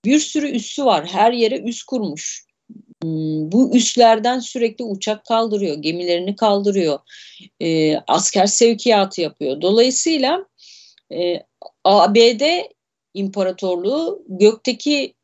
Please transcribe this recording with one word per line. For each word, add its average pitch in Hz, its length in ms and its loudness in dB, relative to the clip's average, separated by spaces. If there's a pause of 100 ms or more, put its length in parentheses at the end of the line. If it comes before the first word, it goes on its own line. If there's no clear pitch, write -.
Bir 269 140 2
sürü 294 320 -4
üssü 254 340 -6
var. 175 220 2
Her 208 260 2
yere 240 260 -2
üs 233 240 -10
kurmuş. 196 640 -8 (560)
Hmm, 156 500 -4
bu 254 240 2
üslerden 233 640 2
sürekli 233 460 -6
uçak 214 400 -8
kaldırıyor, 214 520 -2
gemilerini 175 600 -4
kaldırıyor, 196 640 0 (640)
e, 156 360 0
asker - 480 0
sevkiyatı 214 720 0
yapıyor. 147 400 -4
Dolayısıyla, 262 880 0 (640)
e, 175 300 -4 (420)
A 208 300 6
B 233 260 6
D 330 280 0 (460)
imparatorluğu 196 1120 -4
gökteki 220 960 0